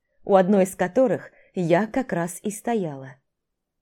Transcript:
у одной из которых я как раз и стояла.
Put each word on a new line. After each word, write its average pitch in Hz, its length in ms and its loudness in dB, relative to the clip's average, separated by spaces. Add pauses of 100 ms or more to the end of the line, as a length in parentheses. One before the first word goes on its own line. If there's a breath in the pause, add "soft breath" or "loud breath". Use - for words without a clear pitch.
(240)
у 202 120 4
одной 190 280 4
из 185 120 -4
которых 185 540 0 (240 soft breath)
я 180 320 2
как 262 260 -6
раз 175 300 -4
и 214 80 -6
стояла. 156 680 -8 (640)